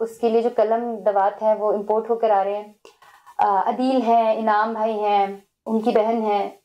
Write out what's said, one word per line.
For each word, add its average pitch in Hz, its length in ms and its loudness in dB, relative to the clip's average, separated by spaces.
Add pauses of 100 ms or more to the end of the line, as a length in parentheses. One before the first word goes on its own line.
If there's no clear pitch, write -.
उसके 226 300 -4
लिए 226 120 2
जो 240 80 0
कलम 226 460 0
दवात 202 460 0
है 214 120 2
वो 208 180 0
इंपोर्ट 214 380 -2
होकर 226 200 0
आ 196 120 2
रहे 202 140 -4
हैं। 214 180 -12 (680)
अ, 202 280 2
अदील 254 340 0
हैं, 220 340 2
इनाम 220 380 0
भाई 220 180 -2
हैं, 202 520 0 (220)
उनकी 226 240 0
बहन 226 320 2
है, 202 420 -2